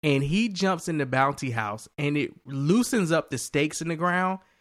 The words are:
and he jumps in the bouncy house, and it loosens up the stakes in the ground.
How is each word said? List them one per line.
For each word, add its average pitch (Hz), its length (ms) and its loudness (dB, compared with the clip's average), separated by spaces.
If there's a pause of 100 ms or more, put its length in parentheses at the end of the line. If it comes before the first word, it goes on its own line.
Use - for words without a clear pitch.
and 139 220 2
he 196 260 2
jumps 185 380 0
in 165 100 -2
the 143 80 0
bouncy 135 480 0
house, 107 340 -4 (120)
and 147 180 0
it 139 140 -2 (140)
loosens 170 640 2
up 165 180 0
the 131 80 -4
stakes 151 440 -2
in 165 80 -6
the 170 60 -2
ground. 180 440 0 (220)